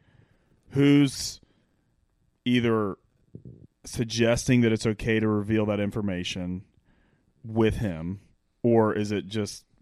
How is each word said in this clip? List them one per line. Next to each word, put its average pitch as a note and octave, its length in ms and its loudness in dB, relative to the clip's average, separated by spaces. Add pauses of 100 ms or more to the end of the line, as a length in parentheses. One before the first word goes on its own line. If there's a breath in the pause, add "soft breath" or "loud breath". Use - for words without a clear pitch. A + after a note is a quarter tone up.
(720)
who's C#3+ 680 2 (1040)
either A2+ 520 0 (880)
suggesting A#2 760 0
that A2+ 100 4
it's A2 140 -2
okay A2 340 0
to A2 80 0
reveal G#2+ 380 0
that G#2 140 -2
information F#2+ 800 -6 (840)
with A2 320 2
him, F2+ 440 -6 (420)
or A2+ 320 4
is G#2 180 -2
it F#2 140 -4
just G#2 380 -6 (180)